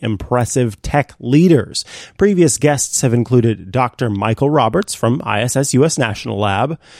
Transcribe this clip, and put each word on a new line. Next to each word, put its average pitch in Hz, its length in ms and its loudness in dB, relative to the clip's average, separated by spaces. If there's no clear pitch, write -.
impressive 120 800 -2
tech - 360 -2
leaders. 143 640 2
Previous 180 420 2
guests - 420 0
have 120 120 2
included 113 580 0
Doctor 123 380 -2
Michael 110 420 0
Roberts 135 420 0
from 120 300 -2
I 104 180 -2
S 127 140 -4
S 135 180 -2
U 127 100 4
S 160 140 0
National 110 400 -4
Lab, 104 420 -2